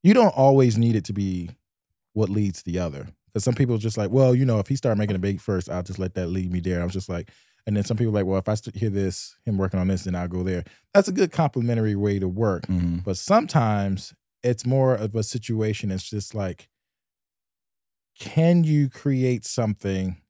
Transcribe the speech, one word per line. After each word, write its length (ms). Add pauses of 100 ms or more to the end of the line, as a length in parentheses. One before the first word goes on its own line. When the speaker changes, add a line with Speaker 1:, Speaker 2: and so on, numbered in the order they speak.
Speaker 1:
you 100
don't 220
always 420
need 180
it 100
to 80
be 380 (600)
what 160
leads 340
the 160
other. 280 (260)
'Cause 100
some 120
people 220
just 200
like, 140
"Well, 220
you 120
know, 140
if 100
he 80
started 200
making 200
a 20
beat 220
first, 280
I'll 140
just 160
let 140
that 140
lead 240
me 100
there." 200
I 40
was 80
just 160
like, 220 (360)
and 80
then 80
some 140
people 140
are 80
like, 60
"Well, 140
if 80
I 80
st-, 200
hear 160
this, 440 (100)
him 120
working 220
on 80
this, 160
then 120
I'll 120
go 160
there." 200 (300)
That's 140
a 40
good 200
complimentary 640
way 240
to 80
work. 400
Speaker 2:
Mm-hmm. 320
Speaker 1:
But 180
sometimes 960 (300)
it's 220
more 280
of 220
a 80
situation. 680
It's 180
just 260
like, 340 (1500)
can 440
you 260
create 560
something 720 (120)